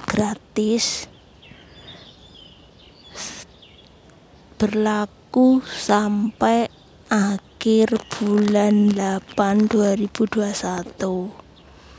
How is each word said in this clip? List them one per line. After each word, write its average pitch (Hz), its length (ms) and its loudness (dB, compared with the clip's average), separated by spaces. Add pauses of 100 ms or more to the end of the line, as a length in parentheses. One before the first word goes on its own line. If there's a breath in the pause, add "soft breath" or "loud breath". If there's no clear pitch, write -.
gratis, 214 1040 -2 (3500 loud breath)
berlaku 214 1040 2
sampai 214 1120 0 (400)
akhir 220 880 0 (160)
bulan 208 720 2
delapan 196 800 0
dua 208 240 2
ribu 208 320 -2
dua 208 320 -4
satu. 185 720 -6 (680 loud breath)